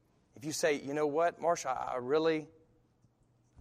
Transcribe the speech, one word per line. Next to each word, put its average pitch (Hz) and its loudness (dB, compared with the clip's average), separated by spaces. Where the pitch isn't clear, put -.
If 110 -16
you 151 -6
say, 147 0
"You 139 -6
know 151 2
what, 160 0
Marsh, 160 0
I, 127 -4
I 127 -2
really, 156 2